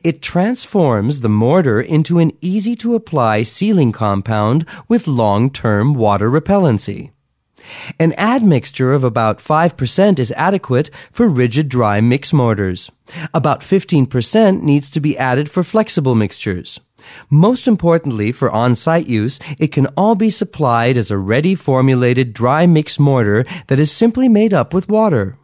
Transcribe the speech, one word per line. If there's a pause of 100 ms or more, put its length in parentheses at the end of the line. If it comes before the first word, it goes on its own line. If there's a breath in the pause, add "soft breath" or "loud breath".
It
transforms
the
mortar
into
an (100)
easy-to-apply
sealing
compound (220 loud breath)
with
long-term
water
repellency. (880 loud breath)
An
admixture
of
about
five
percent
is
adequate (220 loud breath)
for
rigid
dry
mix
mortars. (440 loud breath)
About
fifteen
percent
needs
to
be
added
for
flexible
mixtures. (500 loud breath)
Most
importantly,
for
on-site
use, (200 loud breath)
it
can (100)
all
be
supplied
as
a
ready
formulated
dry
mix
mortar (220 loud breath)
that
is
simply
made
up
with
water.